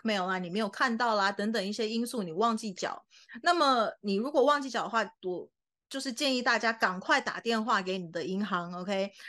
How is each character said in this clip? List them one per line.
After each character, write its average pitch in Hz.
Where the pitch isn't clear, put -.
mail 202
啊， 185
你 180
没 196
有 214
看 233
到 233
啦， 196
等 208
等 202
一 208
些 220
因 226
素 233
你 175
忘 220
记 220
缴。 -
那 349
么 262
你 202
如 240
果 294
忘 285
记 269
缴 220
的 175
话， 226
我 180
就 269
是 262
建 262
议 247
大 240
家 226
赶 190
快 -
打 -
电 226
话 220
给 185
你 170
的 170
银 190
行， 180
OK， 190